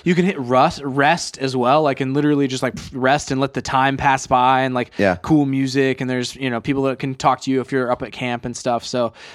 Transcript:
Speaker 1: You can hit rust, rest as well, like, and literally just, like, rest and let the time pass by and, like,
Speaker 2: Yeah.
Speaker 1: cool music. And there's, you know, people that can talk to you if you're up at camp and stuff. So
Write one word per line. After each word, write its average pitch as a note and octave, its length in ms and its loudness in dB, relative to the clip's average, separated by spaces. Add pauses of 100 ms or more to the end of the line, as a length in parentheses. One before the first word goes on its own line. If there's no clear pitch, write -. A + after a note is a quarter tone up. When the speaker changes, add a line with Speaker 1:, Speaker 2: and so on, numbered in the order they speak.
Speaker 1:
You F3 100 2
can E3+ 120 4
hit F#3 120 -2
rust, C3 460 2
rest C#3+ 540 0
as C3 180 -2
well, B2+ 260 4
like, C#3 180 0
and C3 140 -2
literally D3 320 2
just, C3 160 -6
like, B2+ 120 -2 (180)
rest C3+ 380 0
and C3 100 -2
let C3+ 140 -2
the B2 80 -4
time C3+ 340 0
pass C3+ 300 0
by C3 340 4
and, C3 140 0
like, B2 240 -4
Speaker 2:
Yeah. F#2+ 240 2
Speaker 1:
cool D3+ 240 2
music. C3+ 560 0
And B2+ 60 -4
there's, B2+ 280 -4
you C3 140 -6
know, A#2 120 -2
people C#3 220 -2
that C3 140 -2
can C3+ 160 -6
talk C3 280 0
to - 80 -4
you C3 120 0
if A#2+ 100 -8
you're B2+ 180 0
up B2 120 -2
at A2 100 -10
camp B2 320 -6
and A#2+ 120 -8
stuff. A#2 280 -2
So A#2+ 300 -2 (200)